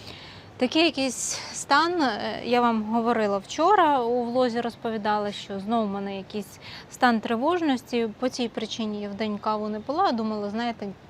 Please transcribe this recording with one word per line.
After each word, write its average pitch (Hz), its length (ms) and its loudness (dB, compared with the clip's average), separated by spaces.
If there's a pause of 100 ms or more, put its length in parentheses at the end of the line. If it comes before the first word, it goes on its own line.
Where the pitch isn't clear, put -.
(580)
такий 285 280 4
якийсь 269 540 -2 (140)
стан, 330 480 2
е, 220 420 -2
я 240 180 4
вам 226 220 2
говорила 220 540 2
вчора 311 640 4
у 240 220 0
влозі, 240 380 2
розповідала, 214 680 -2
що 196 280 -8
знову 220 280 2
в - 20 -2
мене 196 280 -4
якийсь 196 420 -8 (320)
стан 240 280 4
тривожності. 247 880 0 (100)
По 254 100 0
цій 247 180 -2
причині 214 540 -6
я 202 80 -6
вдень 208 280 -4
каву 214 320 -2
не 214 100 -4
пила, 311 320 0
думала, 220 380 -2
знаєте, 226 380 -4 (220)